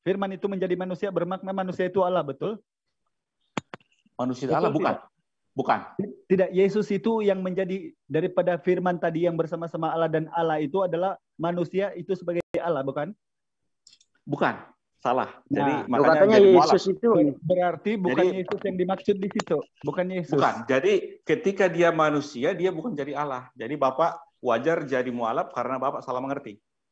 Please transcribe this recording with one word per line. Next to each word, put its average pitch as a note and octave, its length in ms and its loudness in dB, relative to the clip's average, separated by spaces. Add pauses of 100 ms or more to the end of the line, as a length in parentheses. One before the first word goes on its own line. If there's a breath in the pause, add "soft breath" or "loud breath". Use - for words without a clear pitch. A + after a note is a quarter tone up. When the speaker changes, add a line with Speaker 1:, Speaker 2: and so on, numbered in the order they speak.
Speaker 1:
firman G3 300 -2
itu F#3+ 160 -8
menjadi F#3 320 -2
manusia, F#3 320 -4
bermakna F#3 400 -2
manusia F#3 400 -2
itu F#3 100 0
Allah," F3+ 220 4
betul? D#3 400 -6 (1500)
Speaker 2:
Manusia B2+ 320 -4
Speaker 1:
Betul B2+ 100 2
Speaker 2:
Allah, E3+ 140 2
bukan. B2 240 0
Speaker 1:
tidak? - 160 -12 (440)
Speaker 2:
Bukan. B2 240 0 (480)
Speaker 1:
Tidak, F#3 240 2
Yesus G3 380 2
itu G#3+ 320 0
yang G3 180 2
menjadi F#3 520 -6 (140)
daripada F3 520 0
firman F3+ 400 0
tadi E3 260 -2
yang E3+ 120 2
bersama-sama E3 540 -4
Allah, D#3+ 200 0
dan D#3 220 -2
Allah D#3 280 0
itu D#3 220 -2
adalah F3+ 340 0 (200)
manusia F3 600 -2
itu F3 180 -10
sebagai F3 300 -2 (140)
Allah, D3+ 260 0
bukan? C#3+ 280 -4 (1120)
Speaker 2:
Bukan, C#3 320 -2 (400)
salah. B2 340 0 (160)
Jadi C#3 380 0
Speaker 1:
Nah. - 20 -10
Speaker 2:
makanya C#3+ 300 4
Speaker 3:
Katanya G#3 240 6
Speaker 2:
jadi G3+ 100 10
mualaf. D#3+ 220 8
Speaker 3:
Yesus F3+ 180 4
itu A#3 180 0
Speaker 1:
Ber-, D3+ 300 4
berarti F3+ 560 0
bukan F3+ 300 2
Speaker 2:
Jadi F#3 160 0
Speaker 1:
Yesus D#3 220 -6
yang F#3 140 -4
dimaksud F#3 400 0
di F#3+ 140 -4
situ, - 260 -2 (280)
bukan F3+ 240 -2
Yesus. F3+ 240 -6
Speaker 2:
Bukan. C3+ 220 2 (100)
Jadi C#3 280 2 (300)
ketika G3 440 0
dia E3+ 240 2
manusia, D3+ 600 0
dia F3+ 200 -2
bukan D#3+ 220 -8
jadi C#3+ 220 -6
Allah. C3+ 380 -6
Jadi B2 240 -8
Bapak C#3 400 2 (240)
wajar C3 420 0
jadi B2+ 300 -2
mualaf A#2+ 400 -4
karena B2+ 240 -4
Bapak C3 260 -4
salah B2+ 160 -6
mengerti. C3+ 380 -8 (360)